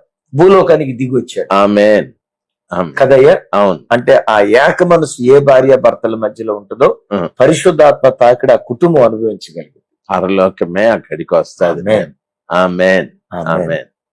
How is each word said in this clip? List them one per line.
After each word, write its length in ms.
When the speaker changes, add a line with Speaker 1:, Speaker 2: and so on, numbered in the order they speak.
Speaker 1:
భూలోకానికి 600
దిగి 220
వచ్చాడు. 380
Speaker 2:
ఆమేన్. 580
ఆమేన్. 220
Speaker 1:
కదయ్యా? 460
Speaker 2:
అవును. 260
Speaker 1:
అంటే 380
ఆ 120
ఏక 420
మనసు 380
ఏ 180
భార్య 360
భర్తల 400
మధ్యలో 400
ఉంటుందో 460
Speaker 2:
ఆ. 160
Speaker 1:
పరిశుద్ధాత్మ 680
తాకిడి 440
ఆ 20
కుటుంబం 480
అనుభవించగలదు. 800
Speaker 2:
పరలోకమే 720
అక్కడికి 500
వస్తాది. 460
Speaker 1:
ఆమేన్. 320
Speaker 2:
ఆమేన్. 580
Speaker 1:
ఆమేన్. 140
Speaker 2:
ఆమేన్. 380